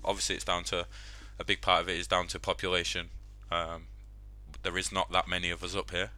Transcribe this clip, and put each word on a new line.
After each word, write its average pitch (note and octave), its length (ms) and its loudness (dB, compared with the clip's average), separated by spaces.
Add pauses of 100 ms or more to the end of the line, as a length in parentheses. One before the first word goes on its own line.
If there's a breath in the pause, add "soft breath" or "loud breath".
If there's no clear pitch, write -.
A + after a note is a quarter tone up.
Obviously, G2 320 2
it's - 80 -6
down F2 220 2
to, F2 220 0 (520 loud breath)
a - 60 -4
big G2 160 2
part F2 200 8
of F2 80 0
it E2+ 80 0
is F2+ 100 -2
down F2+ 200 4
to - 120 -4
population. F2+ 680 2 (420)
Um, E2+ 360 0 (760)
there F2+ 140 0
is F#2 140 0
not F#2+ 200 2
that F2+ 160 4
many F2+ 220 0
of F2 140 -2
us F2+ 120 -4
up - 160 -2
here. F2+ 260 0